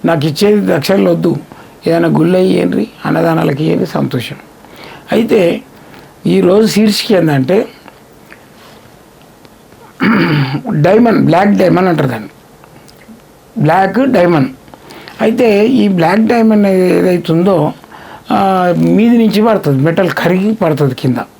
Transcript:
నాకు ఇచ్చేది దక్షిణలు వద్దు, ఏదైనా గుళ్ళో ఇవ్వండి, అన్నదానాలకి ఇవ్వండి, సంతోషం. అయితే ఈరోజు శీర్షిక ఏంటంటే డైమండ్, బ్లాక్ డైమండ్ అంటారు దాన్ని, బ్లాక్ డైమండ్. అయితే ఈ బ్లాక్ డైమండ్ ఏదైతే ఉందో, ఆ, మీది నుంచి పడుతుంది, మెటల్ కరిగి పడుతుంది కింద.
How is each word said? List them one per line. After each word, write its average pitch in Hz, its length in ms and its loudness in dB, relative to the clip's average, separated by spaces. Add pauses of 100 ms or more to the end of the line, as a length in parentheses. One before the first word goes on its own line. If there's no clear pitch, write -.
నాకు 160 200 0
ఇచ్చేది 190 500 0
దక్షిణలు 190 340 0
వద్దు, 170 260 0 (520)
ఏదైనా 170 200 0
గుళ్ళో 160 320 2
ఇవ్వండి, 190 480 0 (180)
అన్నదానాలకి 160 580 -2
ఇవ్వండి, 170 220 -2
సంతోషం. 135 500 -6 (760)
అయితే 208 500 0 (680)
ఈరోజు 190 400 2
శీర్షిక 208 440 0
ఏంటంటే 160 560 0 (3000)
డైమండ్, 180 520 2
బ్లాక్ 175 240 2
డైమండ్ 185 400 2
అంటారు 151 180 0
దాన్ని, 110 200 -8 (1300)
బ్లాక్ 190 540 0
డైమండ్. 175 380 2 (720)
అయితే 220 460 2
ఈ 233 200 2
బ్లాక్ 185 340 0
డైమండ్ 220 460 2
ఏదైతే 180 680 0
ఉందో, 170 400 0 (580)
ఆ, 190 460 0
మీది 190 400 2
నుంచి 214 280 2
పడుతుంది, 147 380 0
మెటల్ 170 260 0
కరిగి 185 440 -2
పడుతుంది 147 420 -2
కింద. 127 200 -2 (240)